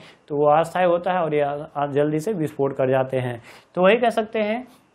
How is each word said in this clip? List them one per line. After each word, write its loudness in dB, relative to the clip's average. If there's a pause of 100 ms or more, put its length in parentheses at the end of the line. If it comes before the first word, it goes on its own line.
(280)
तो -6
वो 4
अस्थायी 2
होता 0
है -2
और -2
ये 2
आ, -2 (200)
आ, -2
जल्दी 0
से -4
विस्फोट -2
कर 0
जाते 0
हैं। -6 (340)
तो 2
वही 6
कह 0
सकते -4
हैं -4 (320)